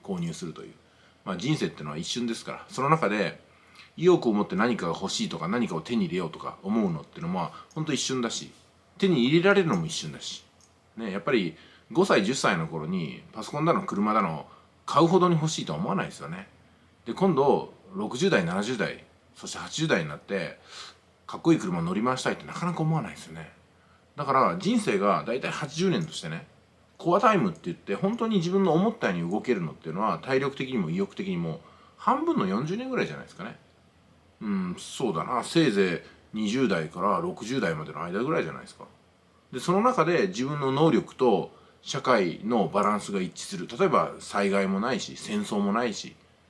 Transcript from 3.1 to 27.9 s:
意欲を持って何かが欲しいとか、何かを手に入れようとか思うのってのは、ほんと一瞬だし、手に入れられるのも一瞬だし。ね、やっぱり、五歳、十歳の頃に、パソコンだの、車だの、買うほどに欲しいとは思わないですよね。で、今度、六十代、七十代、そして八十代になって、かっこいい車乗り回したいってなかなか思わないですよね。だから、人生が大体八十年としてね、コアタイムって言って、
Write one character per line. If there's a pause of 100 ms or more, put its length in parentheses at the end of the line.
意
欲
を
持
っ
て
何
か
が
欲
し
い
と
か、
何
か
を
手
に
入
れ
よ
う
と
か
思
う
の
っ
て
の
は、 (240)
ほ
ん
と
一
瞬
だ
し、 (460)
手
に
入
れ
ら
れ
る
の
も
一
瞬
だ
し。 (540)
ね、
や
っ
ぱ
り、 (360)
五
歳、
十
歳
の
頃
に、 (120)
パ
ソ
コ
ン
だ
の、
車
だ
の、 (400)
買
う
ほ
ど
に
欲
し
い
と
は
思
わ
な
い
で
す
よ
ね。 (580)
で、
今
度、 (220)
六
十
代、
七
十
代、 (320)
そ
し
て
八
十
代
に
な
っ
て、 (680)
か
っ
こ
い
い
車
乗
り
回
し
た
い
っ
て
な
か
な
か
思
わ
な
い
で
す
よ
ね。 (640)
だ
か
ら、
人
生
が
大
体
八
十
年
と
し
て
ね、 (500)
コ
ア
タ
イ
ム
っ
て
言
っ
て、